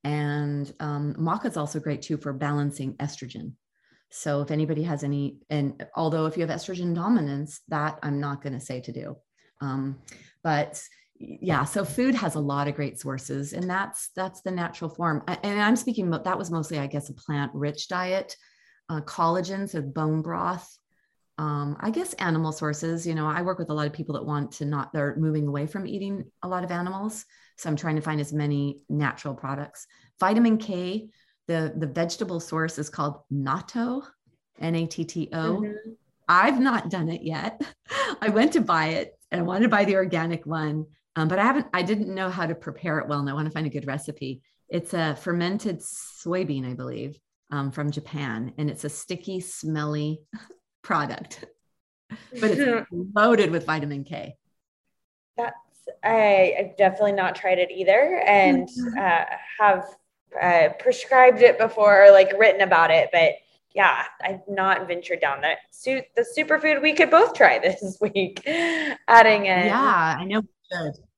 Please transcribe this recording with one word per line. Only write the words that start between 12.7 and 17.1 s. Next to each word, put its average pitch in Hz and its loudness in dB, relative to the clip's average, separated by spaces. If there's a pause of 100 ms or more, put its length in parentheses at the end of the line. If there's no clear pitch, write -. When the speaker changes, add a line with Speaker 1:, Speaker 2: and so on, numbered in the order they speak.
Speaker 1:
great 143 -8
sources, 135 -10
and 180 -8
that's, 190 -8
that's 185 -10
the 185 -8
natural 175 -8
form. 160 -4
A-, - -8
and 202 -2
I'm 220 2
speaking 220 -4
about, 165 -4
that 180 -2
was 170 -8
mostly, 160 -6
I 143 -6
guess, 143 -8
a 135 -14